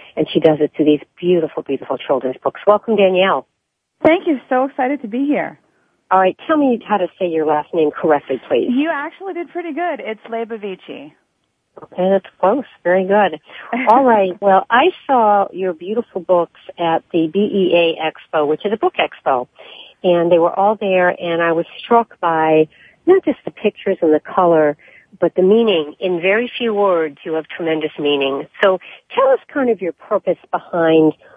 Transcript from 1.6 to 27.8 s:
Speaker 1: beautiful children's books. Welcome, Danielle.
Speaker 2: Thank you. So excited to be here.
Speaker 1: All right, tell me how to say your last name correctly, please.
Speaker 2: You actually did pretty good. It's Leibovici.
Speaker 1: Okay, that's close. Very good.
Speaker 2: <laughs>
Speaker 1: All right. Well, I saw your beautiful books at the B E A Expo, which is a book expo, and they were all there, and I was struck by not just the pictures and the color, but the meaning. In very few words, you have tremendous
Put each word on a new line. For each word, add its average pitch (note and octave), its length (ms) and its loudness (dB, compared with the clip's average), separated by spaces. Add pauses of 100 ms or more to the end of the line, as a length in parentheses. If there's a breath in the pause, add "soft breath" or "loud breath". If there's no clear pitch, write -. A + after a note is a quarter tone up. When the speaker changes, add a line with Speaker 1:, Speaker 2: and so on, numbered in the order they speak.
Speaker 1:
beautiful C3+ 360 -6
children's B2+ 440 -4
books. - 240 -4
Welcome, G#3 300 2
Danielle. F#3 500 2 (580)
Speaker 2:
Thank F4 220 2
you. D4+ 120 0 (100)
So B3+ 160 0
excited C4+ 380 -4
to A#3 60 -10
be B3 180 -4
here. F#3 320 -4 (500)
Speaker 1:
All F#3+ 120 4
right, F#3 160 2 (100)
tell D#4+ 100 0
me C4+ 300 0
how G#3 120 0
to F3 100 -2 (100)
say F#3 80 -2
your D#3+ 200 -2
last D3+ 280 -2
name D#3+ 160 2
correctly, C#3+ 580 -2
please. A#2 220 0
Speaker 2:
You C#4+ 240 0
actually E4 400 -10
did E4+ 160 -10
pretty E4+ 220 -10
good. D#4+ 260 -6
It's A3 220 -10 (100)
Leibovici. G3+ 840 -10 (680)
Speaker 1:
Okay, F#3 280 -4
that's G3 160 0 (120)
close. A3+ 260 0 (200)
Very F#3 220 0
good. F#3+ 340 0 (320 loud breath)
Speaker 2:
<laughs> A#3+ 160 -2
Speaker 1:
All B3 160 4
right. G3+ 360 2
Well, G3 300 4
I C4+ 200 4 (160)
saw G#3+ 460 2
your F#3 220 -4
beautiful F#3+ 460 -8
books F3 400 -2 (180)
at E3 240 -2 (100)
the E3 200 0
B F#3+ 80 -2
E F#3+ 340 0
A E3 640 -2
Expo, D3+ 100 2
which D3+ 180 -2
is G3+ 80 -4
a A3+ 40 0
book F4+ 180 -2
expo, C3+ 540 -2 (560 loud breath)
and F3 260 2
they F3 80 4
were E3+ 180 0
all G3+ 200 2
there, F#3 320 0
and E3+ 340 -4
I E3+ 100 0
was E3 140 -2 (160)
struck - 380 0
by D#3+ 480 2 (360 soft breath)
not F#4 200 4
just D4 200 -2
the - 60 -8
pictures - 500 -4
and D#3 140 2
the D3+ 60 2
color, D#3+ 560 2 (440 soft breath)
but E3+ 140 0
the F#3 80 0
meaning. F#3 560 2
In F3+ 240 -4
very A3 340 -2
few A#3 160 -4
words, F3 520 -2
you D#3+ 100 -8
have D#3+ 140 -6
tremendous D#3 500 -6